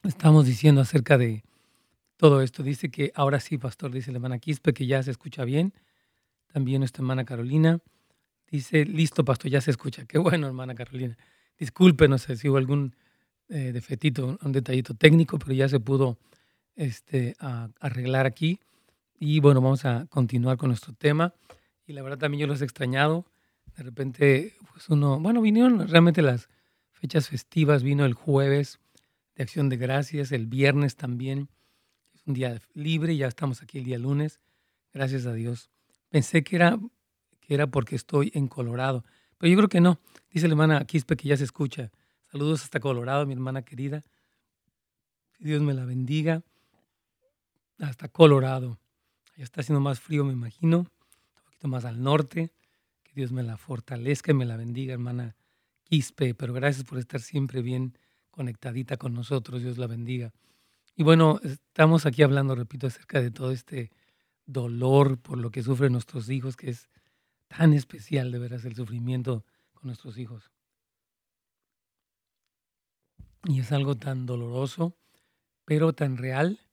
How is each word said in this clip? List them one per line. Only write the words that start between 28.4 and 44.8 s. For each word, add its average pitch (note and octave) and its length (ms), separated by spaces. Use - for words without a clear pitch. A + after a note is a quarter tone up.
de C3 80
Acción C#3 260
de B2+ 80
Gracias, C3+ 540
el A2+ 160
viernes C3+ 480
también. C3+ 540
Es - 120
un C#3+ 80
día B2 280
libre, D#3+ 420
ya C#3 120
estamos B2+ 340
aquí - 160
el C3 80
día B2+ 140
lunes. C#3+ 400
Gracias C3+ 320
a A#2+ 80
Dios. A#2 360
Pensé D#3 340
que - 120
era, F3 240
que - 120
era C#3+ 140
porque C3 280
estoy C#3+ 380
en C#3 140
Colorado, B2 560
pero F3 140
yo F#3 60
creo G3+ 120
que F3 120
no. F3 180
Dice E3 180
la D#3 60
hermana D3+ 320
Quispe D3+ 320
que D3 100
ya C#3+ 100
se C#3+ 60
escucha. C3 480
"Saludos D3 320
hasta - 160
Colorado, C3 460
mi C#3 80
hermana B2+ 300
querida. C#3 380